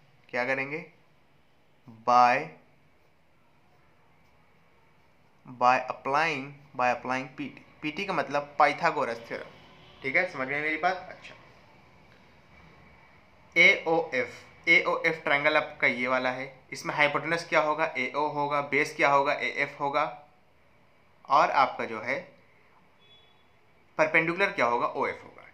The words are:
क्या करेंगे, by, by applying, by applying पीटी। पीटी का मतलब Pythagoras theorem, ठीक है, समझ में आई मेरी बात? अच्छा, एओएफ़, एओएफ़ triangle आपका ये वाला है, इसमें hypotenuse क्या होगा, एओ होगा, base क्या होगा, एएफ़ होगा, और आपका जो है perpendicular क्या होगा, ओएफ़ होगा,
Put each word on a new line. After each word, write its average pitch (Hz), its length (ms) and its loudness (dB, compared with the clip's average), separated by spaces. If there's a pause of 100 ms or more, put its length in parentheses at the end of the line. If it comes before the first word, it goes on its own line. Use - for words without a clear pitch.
(300)
क्या 123 160 -2
करेंगे, 139 400 -4 (1200)
by, 123 300 8 (3000)
by 127 320 4 (100)
applying, 143 640 -2 (240)
by 123 180 2
applying 127 340 -6 (100)
पीटी। - 280 -12 (160)
पीटी 151 240 -6
का 190 80 -4
मतलब 143 460 -4
Pythagoras 147 680 0
theorem, - 300 -12 (440)
ठीक 139 140 -2
है, 180 160 2
समझ 131 160 -6
में 143 80 -4
आई 147 60 -4
मेरी 156 180 -4
बात? 185 300 -2
अच्छा, - 260 -20 (2250)
एओएफ़, 165 880 2 (240)
एओएफ़ 165 540 2
triangle 151 340 2
आपका 151 320 -2
ये 123 180 -2
वाला 127 240 0
है, 131 220 -8 (200)
इसमें 151 220 -8
hypotenuse 151 480 0
क्या 165 180 0
होगा, 151 240 0 (120)
एओ 139 320 -2
होगा, 143 340 -2
base 143 320 -2
क्या 151 140 4
होगा, 143 260 4
एएफ़ 143 440 -4
होगा, 147 240 -2 (1300)
और 156 240 4
आपका 127 320 2
जो 110 160 -8
है 127 160 -4 (1800)
perpendicular 170 540 2
क्या 131 140 -2
होगा, 120 220 0
ओएफ़ 113 360 -6
होगा, - 300 -20